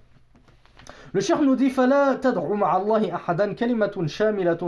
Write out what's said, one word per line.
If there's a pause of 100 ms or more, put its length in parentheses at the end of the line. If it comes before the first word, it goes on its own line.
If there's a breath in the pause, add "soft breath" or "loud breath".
(1120 loud breath)
Le
cheikh
nous
dit,
فَلَا
تَدْعُ
مَعَ
اللَّهِ
أَحَدًا
كَلِمَةٌ
شَامِلَةٌ